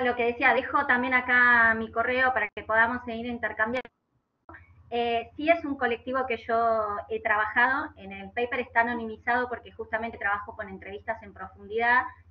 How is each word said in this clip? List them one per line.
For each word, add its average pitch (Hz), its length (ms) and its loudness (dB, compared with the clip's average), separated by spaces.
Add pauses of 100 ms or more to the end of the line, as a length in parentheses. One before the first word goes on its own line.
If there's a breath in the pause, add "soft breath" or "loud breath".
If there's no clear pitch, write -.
lo 247 100 2
que 240 120 0
decía, 240 280 4
dejo 285 320 0
también 254 280 2
acá 240 600 6
mi 220 160 -4
correo 247 420 2
para 208 220 -4
que 208 80 -10
podamos 233 420 2
seguir 233 220 -6
intercambiando. 233 640 -4 (1040 soft breath)
Eh, 233 400 0
sí 302 140 0
es 330 160 4
un 277 140 -4
colectivo 254 480 -2
que 233 100 -2 (100)
yo 226 380 2 (240)
he 214 140 -6
trabajado, 247 720 2
en 196 160 -14
el 196 200 -12
paper 240 280 -2
está 240 220 2
anonimizado 240 680 -2
porque 220 240 -10
justamente 226 460 -8
trabajo 208 360 -4
con 208 140 -12
entrevistas 196 540 -10
en 196 100 -18
profundidad 202 680 -2 (280 loud breath)